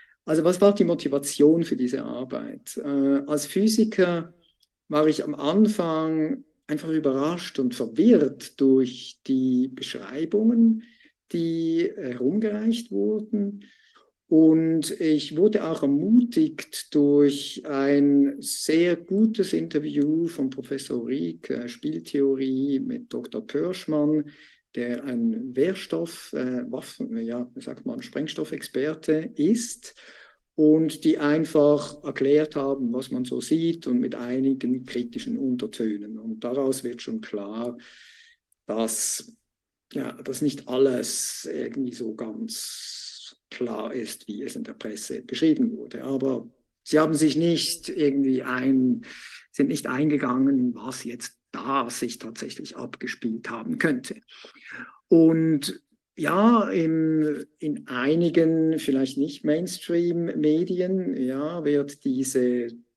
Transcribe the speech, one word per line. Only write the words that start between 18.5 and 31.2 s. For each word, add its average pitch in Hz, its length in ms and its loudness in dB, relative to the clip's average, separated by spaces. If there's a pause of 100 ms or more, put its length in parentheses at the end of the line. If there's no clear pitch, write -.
gutes 202 560 2
Interview 156 760 0
von 135 220 -4
Professor 131 560 -6
Rieck, 165 440 -6
äh, 120 180 -6
Spieltheorie 135 1120 -2
mit - 340 -8
Doktor 117 320 -8
Pörschmann, 151 840 0 (460)
der 120 280 -4
ein 120 500 -2
Wehrstoff-, 165 760 -2
äh, 127 400 -4
Waffen-, - 460 -8
ja, 117 380 -6
wie 131 60 -14
sagt 123 240 -12
man, 123 160 -6
Sprengstoffexperte 156 1300 -4
ist 220 600 0 (600)
und 156 480 4
die 160 140 4
einfach 147 840 2